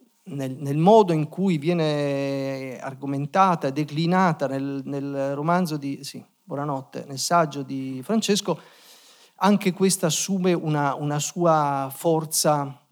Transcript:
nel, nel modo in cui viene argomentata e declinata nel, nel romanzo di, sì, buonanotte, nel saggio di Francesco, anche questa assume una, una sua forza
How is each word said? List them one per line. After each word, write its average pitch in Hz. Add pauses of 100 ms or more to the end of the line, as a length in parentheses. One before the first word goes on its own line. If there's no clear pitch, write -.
(280)
nel, 135
nel 143
modo 190
in 156
cui 180
viene 139
argomentata 143
e 135
declinata 156
nel, 135
nel 139
romanzo 160
di, 139
sì, - (180)
buonanotte, 135
nel 135
saggio 147
di 131
Francesco, 202 (800)
anche 196
questa 185
assume 185
una, 151
una 147
sua 147
forza 151 (120)